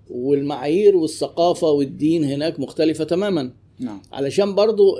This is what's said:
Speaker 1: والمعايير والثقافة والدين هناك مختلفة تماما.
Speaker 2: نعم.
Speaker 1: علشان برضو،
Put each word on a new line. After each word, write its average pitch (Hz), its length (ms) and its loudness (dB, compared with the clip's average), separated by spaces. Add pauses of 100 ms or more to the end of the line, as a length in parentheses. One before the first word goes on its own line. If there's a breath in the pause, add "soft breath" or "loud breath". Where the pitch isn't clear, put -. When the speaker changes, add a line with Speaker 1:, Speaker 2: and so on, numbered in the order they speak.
(100)
Speaker 1:
والمعايير 143 880 0
والثقافة 160 760 0
والدين 147 540 0
هناك 143 360 -4
مختلفة 156 440 -2
تماما. 170 480 -2 (260)
Speaker 2:
نعم. 104 240 -10 (100)
Speaker 1:
علشان 185 420 -2
برضو، 202 460 4